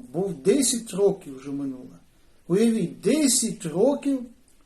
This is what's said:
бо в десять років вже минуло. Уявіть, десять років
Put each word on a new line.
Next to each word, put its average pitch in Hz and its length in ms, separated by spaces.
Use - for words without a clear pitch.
бо 165 80
в 190 120
десять 226 600
років 175 440
вже 139 140
минуло. 135 440
Уявіть, 208 520
десять 233 680
років 254 540